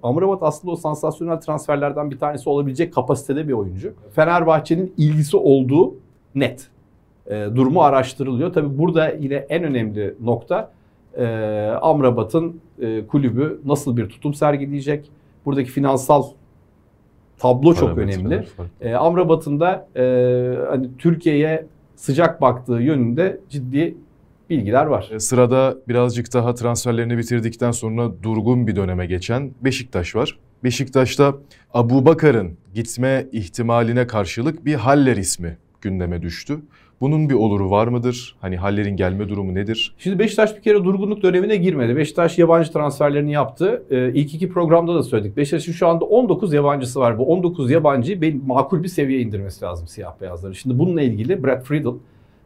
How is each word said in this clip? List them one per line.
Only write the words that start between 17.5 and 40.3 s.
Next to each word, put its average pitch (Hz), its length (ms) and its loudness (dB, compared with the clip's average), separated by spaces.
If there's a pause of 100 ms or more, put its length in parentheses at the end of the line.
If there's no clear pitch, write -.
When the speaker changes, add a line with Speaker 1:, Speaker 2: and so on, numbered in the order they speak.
Speaker 1:
çok 139 200 2
Speaker 2:
Parametreler 98 320 -2
Speaker 1:
önemli. 170 200 -2
Speaker 2:
farklı. - 420 -12
Speaker 1:
E, 113 60 -2
Amrabat'ın 165 640 2
da, 185 360 0
e, 127 60 0 (680)
hani 131 180 -2 (100)
Türkiye'ye 156 680 0 (300)
sıcak 160 440 0
baktığı 127 320 0
yönünde 131 760 0
ciddi 139 480 -4 (540)
bilgiler 127 360 2
var. 120 260 -2
Speaker 2:
E, 110 80 -8
sırada 127 540 4 (140)
birazcık 120 460 0
daha 120 200 2
transferlerini 117 640 -2
bitirdikten 117 520 -2
sonra 113 400 -4 (120)
durgun 113 440 0
bir 101 100 -2
döneme 90 300 -2
geçen 113 440 -4 (100)
Beşiktaş 123 560 -4
var. 127 220 -2 (260)
Beşiktaş'ta 131 720 2 (400)
Abubakar'ın 123 800 4 (220)
gitme 131 580 -2
ihtimaline 117 760 0
karşılık 117 580 -4
bir 147 100 0
Haller 131 420 4
ismi 87 400 -6 (240)
gündeme 87 420 -4
düştü. 87 360 -8 (420)
Bunun 151 300 2
bir 135 40 4
oluru 101 360 2
var 107 160 4
mıdır? 120 540 -4
Hani 92 160 -6
Haller'in 101 400 -2
gelme 95 320 -2
durumu 98 260 -6
nedir? 104 440 -4
Speaker 1:
Şimdi 185 200 -4
Beşiktaş 214 380 0